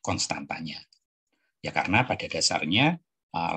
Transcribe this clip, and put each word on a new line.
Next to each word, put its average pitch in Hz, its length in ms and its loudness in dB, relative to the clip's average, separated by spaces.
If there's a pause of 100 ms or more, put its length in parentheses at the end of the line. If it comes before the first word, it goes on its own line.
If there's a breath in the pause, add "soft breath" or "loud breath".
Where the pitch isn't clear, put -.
konstantanya. 80 800 -4 (800)
Ya, 80 160 -6
karena 98 320 4
pada - 160 -2
dasarnya, 92 720 2 (380)
eh, 85 220 -2